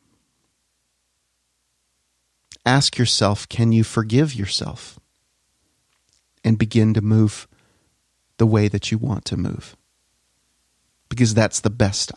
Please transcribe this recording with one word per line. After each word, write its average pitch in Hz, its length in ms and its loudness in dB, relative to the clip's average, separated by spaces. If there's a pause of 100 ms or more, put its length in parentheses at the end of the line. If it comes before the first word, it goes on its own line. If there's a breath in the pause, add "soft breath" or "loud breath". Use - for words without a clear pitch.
(2750)
ask 131 340 2
yourself, 104 500 0
can 117 240 0
you 113 100 4
forgive 120 500 0
yourself - 680 -10 (1400)
and 113 120 4
begin 110 380 2
to 107 60 2
move 107 480 2 (880)
the 113 100 4
way 107 220 2
that 101 240 -6
you 113 60 -2
want 113 260 -6
to - 120 -8
move? - 380 -8 (1300)
Because 113 260 2
that's 107 240 2
the 107 120 -2
best 101 460 -2